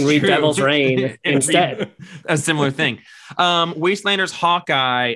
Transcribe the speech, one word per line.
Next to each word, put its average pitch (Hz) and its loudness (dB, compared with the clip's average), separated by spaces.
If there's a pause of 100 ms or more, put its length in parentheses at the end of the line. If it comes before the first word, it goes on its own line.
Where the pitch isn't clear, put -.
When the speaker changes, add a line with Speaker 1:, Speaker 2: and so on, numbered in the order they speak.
Speaker 1:
read 147 4
Speaker 2:
true. - 2
Speaker 1:
Devil's - 2
Reign 135 2
Speaker 2:
<laughs> - -
And 131 -4
read 143 2
Speaker 1:
instead. 165 0 (340)
Speaker 2:
a 160 0
similar 147 0
thing. 139 -2 (380)
Um, 170 0
Wastelander's 190 -2
Hawkeye, 131 0